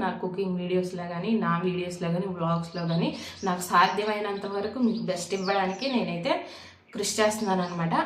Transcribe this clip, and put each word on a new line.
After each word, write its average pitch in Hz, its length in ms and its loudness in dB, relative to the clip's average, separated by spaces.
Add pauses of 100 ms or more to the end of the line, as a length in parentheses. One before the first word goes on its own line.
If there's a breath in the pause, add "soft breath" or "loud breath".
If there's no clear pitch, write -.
నా 185 100 0 (120)
కుకింగ్ 185 400 -2
వీడియోస్లో 180 500 0
కానీ, 170 180 -2 (140)
నా 170 80 4 (120)
వీడియోస్లో 180 480 -2
కానీ, 190 140 0
వ్లాగ్స్లో 170 600 -2
కానీ 170 220 2 (360 loud breath)
నాకు 180 260 0
సాధ్యమైనంత 202 760 2
వరకు 202 320 -4
మీకు 220 320 2
బెస్ట్ 175 240 -4
ఇవ్వడానికి 190 520 0 (100)
నేనైతే 170 380 0 (600 loud breath)
కృషి 214 280 0
చేస్తున్నాను 214 440 2
అనమాట. 170 280 0 (120)